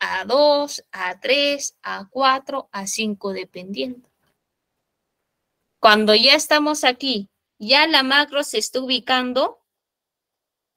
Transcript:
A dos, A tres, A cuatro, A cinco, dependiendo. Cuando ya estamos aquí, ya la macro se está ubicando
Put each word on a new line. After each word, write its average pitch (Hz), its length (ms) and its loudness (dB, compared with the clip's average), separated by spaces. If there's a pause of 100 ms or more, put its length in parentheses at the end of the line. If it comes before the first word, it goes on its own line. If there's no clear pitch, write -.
A 185 240 -6
dos, 285 640 0
A 185 300 -8
tres, 285 600 -2
A 190 260 -12
cuatro, 269 640 -2
A 196 160 -10
cinco, 208 440 -6
dependiendo. 196 760 -10 (1700)
Cuando 214 380 6
ya 262 180 6
estamos 302 480 0
aquí, 254 460 -2 (300)
ya 269 280 2
la 302 160 2
macro 285 400 0
se 247 160 -4
está 254 220 -6
ubicando 254 800 -2 (1160)